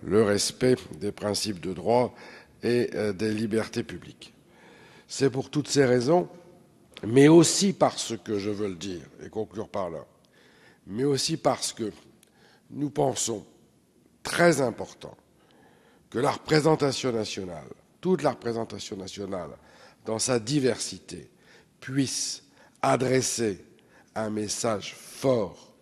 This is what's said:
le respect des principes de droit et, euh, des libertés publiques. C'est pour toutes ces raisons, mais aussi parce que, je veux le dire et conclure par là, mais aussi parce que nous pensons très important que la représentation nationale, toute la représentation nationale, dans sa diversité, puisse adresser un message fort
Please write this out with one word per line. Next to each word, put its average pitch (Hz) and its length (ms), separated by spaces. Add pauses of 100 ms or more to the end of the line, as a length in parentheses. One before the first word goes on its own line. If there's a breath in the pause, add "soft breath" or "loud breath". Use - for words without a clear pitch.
le 110 200
respect 107 540 (220)
des 98 140
principes 104 480
de 87 140
droit 107 400 (480 loud breath)
et, 120 320
euh, 104 180
des 107 220
libertés 110 480
publiques. - 500 (760 loud breath)
C'est 139 200
pour 131 220
toutes 143 180
ces 139 160
raisons, 127 420 (800)
mais 135 220
aussi 170 460
parce - 420
que, 147 220
je 98 100
veux 104 200
le 92 80
dire 87 260 (200)
et - 60
conclure 104 400
par 95 220
là, 76 160 (800 soft breath)
mais 107 180
aussi 143 320
parce - 380
que 107 180 (760 soft breath)
nous 135 180
pensons 113 560 (760)
très 165 400
important - 520 (920 soft breath)
que - 100
la 143 120
représentation 147 840
nationale, 95 560 (320)
toute 180 220
la 147 80
représentation 113 680
nationale, 95 540 (560 loud breath)
dans 110 120
sa 123 200
diversité, 107 920 (500 soft breath)
puisse - 680 (360 soft breath)
adresser 123 840 (520 soft breath)
un 110 160
message 107 680
fort - 840